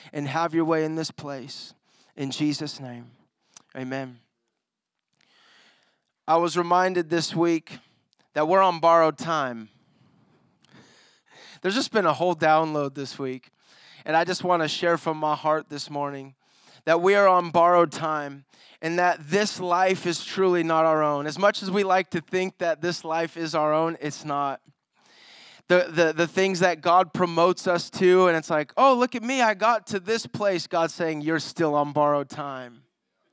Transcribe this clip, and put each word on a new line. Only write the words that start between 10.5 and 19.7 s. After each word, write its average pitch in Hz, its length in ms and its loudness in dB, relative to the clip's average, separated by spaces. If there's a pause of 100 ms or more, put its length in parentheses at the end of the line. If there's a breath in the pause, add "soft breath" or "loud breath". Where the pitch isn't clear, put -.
There's 190 120 -2
just 262 160 -4
been 214 140 2
a 160 80 2
whole 165 240 0
download 156 580 2
this 139 240 -12
week, 131 320 -10 (540 soft breath)
and 156 100 -2
I 165 100 4
just 175 200 -4
want 180 180 2
to 156 60 0
share 170 300 0
from 160 180 -4
my 156 180 -2
heart 151 360 -2
this 147 180 -10
morning 139 460 -8 (500 soft breath)
that 165 160 4
we 190 140 4
are 202 120 6
on 180 220 4
borrowed 170 420 4
time 147 540 -8 (380 soft breath)
and 165 160 -2
that 170 320 0
this 202 280 0
life 185 460 0